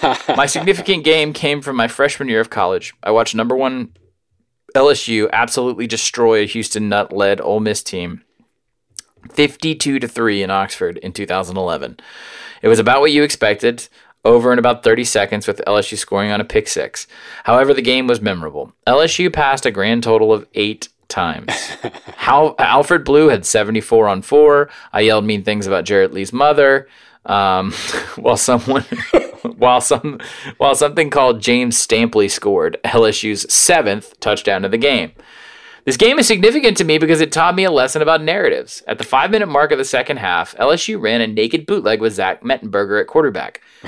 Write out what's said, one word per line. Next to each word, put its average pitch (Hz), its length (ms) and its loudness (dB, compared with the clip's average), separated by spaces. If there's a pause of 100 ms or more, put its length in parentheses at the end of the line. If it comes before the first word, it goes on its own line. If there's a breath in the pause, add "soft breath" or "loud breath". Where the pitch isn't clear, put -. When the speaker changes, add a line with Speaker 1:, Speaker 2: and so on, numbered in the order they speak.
Speaker 1:
<laughs> 123 280 -4
Speaker 2:
My 139 100 2
significant 180 580 -2
game 156 280 2
came 147 300 -4
from 139 140 -6
my 117 100 0
freshman 139 420 -2
year 110 120 0
of 110 100 -4
college. 92 420 -2 (120)
I 104 80 -2
watched 110 240 0
number 117 200 -2
one 131 380 -4 (800)
L 135 140 6
S 135 180 2
U 110 260 0
absolutely 120 540 -2
destroy 113 560 0
a 104 40 0
Houston 107 420 -6
Nutt-led 101 520 0
Ole 107 200 -2
Miss 107 220 -4
team, 90 400 -10 (1120)
fifty-two 143 680 -2
to 120 100 -6
three 107 340 -2
in 95 80 -4
Oxford 95 480 -4
in 92 140 -12
two 98 140 -10
thousand 92 300 -6
eleven. 80 420 -6 (640 loud breath)
It 110 60 2
was 113 100 6
about 123 220 2
what 151 120 4
you 147 100 4
expected, 120 680 -2 (360 soft breath)
over 120 280 6
in 120 60 4
about 120 260 2
thirty 117 200 2
seconds 101 420 -2
with 101 200 -4
L 104 100 0
S 101 140 -2
U 107 80 -10
scoring 101 320 -4
on 104 100 -2
a 101 40 -4
pick - 240 -2
six. - 380 -8 (380 loud breath)
However, 131 300 4
the 131 80 0
game 127 240 0
was 120 140 0
memorable. 78 520 -6 (140)
L 131 140 4
S 165 180 0
U 180 120 0
passed 135 360 -2
a 123 40 2
grand 107 320 -2
total 110 300 2
of 107 220 0
eight 107 340 -4 (200)
times. - 440 -6
Speaker 1:
<laughs> - 640 -12
Speaker 2:
Hal-, 139 420 2
Alfred 139 460 2
Blue 147 240 6
had 104 160 2
seventy-four 110 640 2
on 98 140 -2
four. 143 480 4 (220 loud breath)
I 104 80 0
yelled 107 240 2
mean 107 180 -2
things 104 240 -4
about 92 180 -2
Jarrett 95 300 2
Lee's 95 180 -8
mother. 139 560 2 (380 soft breath)
Um, 98 460 0
<laughs> - 440 -10
while 113 200 0
someone, 127 460 0
<laughs> - 600 -4 (140)
while 123 240 4
some, - 380 -4 (400 loud breath)
while 135 160 2
something 147 340 0
called 127 320 2
James 123 360 0
Stampley 110 540 2
scored 92 540 -2
L 117 220 4
S 104 160 -2
U's 104 300 -4
seventh 107 680 0
touchdown 101 440 -2
of 95 60 -2
the 113 80 0
game. 117 340 0 (760 loud breath)
This 131 120 -2
game 247 200 4
is 262 80 2
significant 226 520 2
to 190 60 -2
me 156 120 2
because 160 240 2
it 147 100 0
taught 170 240 2
me 190 100 0
a 185 60 2
lesson 156 300 0
about 156 220 2
narratives. 156 640 -2
At - 100 -6
the - 80 -10
five-minute 190 460 0
mark 147 200 2
of 151 60 2
the 135 80 -4
second 131 320 -2
half, 87 420 -4
L 127 120 2
S 160 180 0
U 107 100 -6
ran 113 240 -2
a 113 40 -2
naked 113 400 -2
bootleg 110 340 -2
with 110 140 0
Zach 92 280 -4
Mettenberger 104 580 -2
at 113 60 -4
quarterback. 139 540 -2 (280 loud breath)